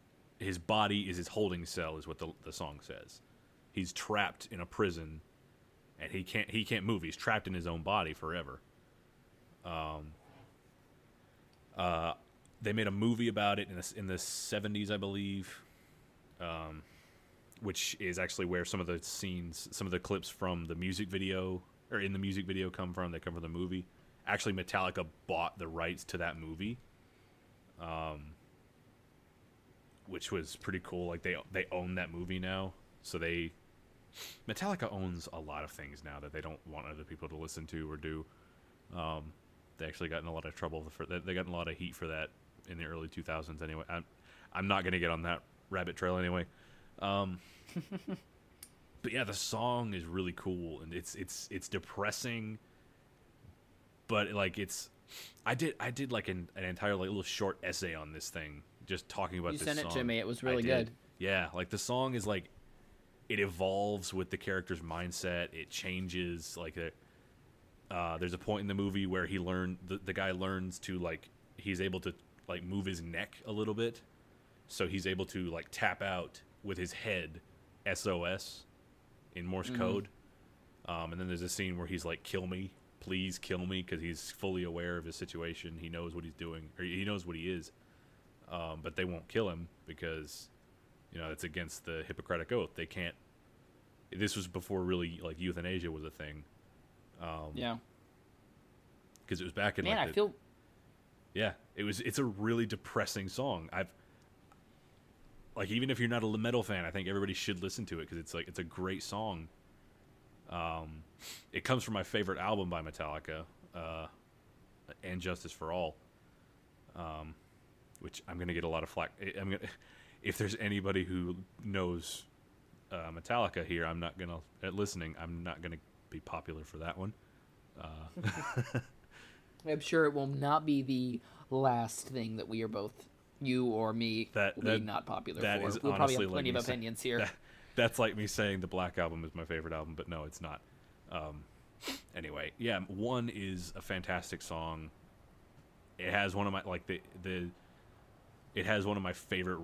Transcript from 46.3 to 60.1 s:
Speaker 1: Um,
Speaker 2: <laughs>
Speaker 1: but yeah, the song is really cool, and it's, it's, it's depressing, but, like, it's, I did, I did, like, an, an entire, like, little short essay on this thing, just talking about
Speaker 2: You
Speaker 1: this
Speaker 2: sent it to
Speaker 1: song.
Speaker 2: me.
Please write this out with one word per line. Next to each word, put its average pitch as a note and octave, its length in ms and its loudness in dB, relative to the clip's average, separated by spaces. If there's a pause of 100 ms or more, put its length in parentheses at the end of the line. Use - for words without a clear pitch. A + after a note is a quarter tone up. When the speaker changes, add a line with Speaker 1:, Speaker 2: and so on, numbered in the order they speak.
Speaker 1:
Um, G2 400 2 (360)
Speaker 2:
<laughs> F#3 340 -6 (920)
Speaker 1:
but A#2 100 -2
yeah, B2+ 120 2
the G#2 100 -2
song A#2 600 2
is E2+ 100 -2
really F2+ 280 2
cool, E2+ 480 -2
and D#2+ 120 -10
it's, E2+ 220 -4
it's, - 360 -6
it's F#2+ 180 -4
depressing, G#2+ 920 -2 (1500)
but, G#2 240 4
like, G2 260 2
it's, - 320 -4 (560)
I - 80 4
did, D3+ 240 2
I A#2 120 -2
did, C3 220 -2
like, G#2+ 160 2
an, F2+ 280 -2
an F#2+ 80 -4
entire, G2 320 2
like, F#2 120 2
little G2 140 0
short - 400 0
essay F2 320 0
on D#2 180 -6
this D#2 180 -8
thing, D2+ 320 -6 (240)
just F2+ 220 -2
talking F2+ 300 0
about E2+ 140 2
Speaker 2:
You D3 60 0
Speaker 1:
this - 80 -2
Speaker 2:
sent D3+ 120 2
it D3 120 2
to C3 80 2
Speaker 1:
song. B2 80 2
Speaker 2:
me. A#2 120 4